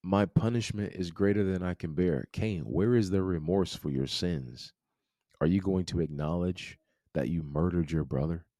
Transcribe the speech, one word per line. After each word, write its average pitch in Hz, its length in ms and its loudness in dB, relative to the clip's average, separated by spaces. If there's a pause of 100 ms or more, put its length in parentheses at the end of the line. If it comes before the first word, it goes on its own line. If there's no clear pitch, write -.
"My 98 220 4
punishment 107 680 0
is 87 180 -4
greater 101 320 2
than 95 180 0
I 90 120 -2
can 80 200 -6
bear." 82 380 2
Cain, 95 300 -2
where 90 340 2
is 101 140 2
the 95 120 2
remorse 90 540 0
for - 140 -6
your 67 160 0
sins? 67 680 -4 (680)
Are 76 60 4
you 95 140 4
going 92 260 0
to 87 140 -2
acknowledge 80 800 -2 (360)
that 65 140 0
you 82 140 -2
murdered 78 480 0
your 78 140 0
brother, 73 400 -2 (160)